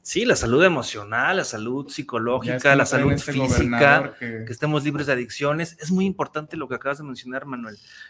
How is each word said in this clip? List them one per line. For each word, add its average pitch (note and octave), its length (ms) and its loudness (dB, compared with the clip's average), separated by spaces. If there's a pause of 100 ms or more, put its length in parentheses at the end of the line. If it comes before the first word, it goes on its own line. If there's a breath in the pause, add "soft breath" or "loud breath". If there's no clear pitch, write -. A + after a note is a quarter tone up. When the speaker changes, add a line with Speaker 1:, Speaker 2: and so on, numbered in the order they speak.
Speaker 1:
Sí, G#3 220 0
la B3 100 4
salud B2 280 4
emocional, B2+ 760 0
la E3+ 60 -2
salud B2 460 -6
psicológica, A#2+ 640 -2
Speaker 2:
Ya B2+ 40 -2
es B2+ 60 -4
como C#3 120 8
Speaker 1:
la C3 100 4
Speaker 2:
traen C3 180 2
Speaker 1:
salud C#3 100 4
Speaker 2:
este - 180 -2
Speaker 1:
física, C3+ 160 0
Speaker 2:
gobernador B2+ 720 4
que A2+ 260 -8
Speaker 1:
que... A#2+ 80 -10
estemos D3+ 300 -2
libres C#3+ 240 -2
de C#3+ 60 2
adicciones. C#3+ 680 -2
Es D3+ 100 -8
muy F#3 160 2
importante D3+ 500 -6
lo D3+ 120 -8
que B2+ 80 -6
acabas C#3 240 -6
de D#3 40 -14
mencionar, C3 440 -10
Manuel, A#2 320 -12 (300 loud breath)